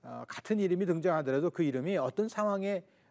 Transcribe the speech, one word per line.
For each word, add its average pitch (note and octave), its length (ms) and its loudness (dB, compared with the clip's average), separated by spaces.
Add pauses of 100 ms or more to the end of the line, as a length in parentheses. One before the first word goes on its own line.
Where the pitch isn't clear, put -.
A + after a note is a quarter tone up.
어, C3 260 -12
같은 - 320 -4
이름이 F#3 260 2
등장하더라도 D#3+ 640 2
그 - 120 -2
이름이 D3 340 0
어떤 D3+ 320 0
상황에, G3+ 560 -2 (260)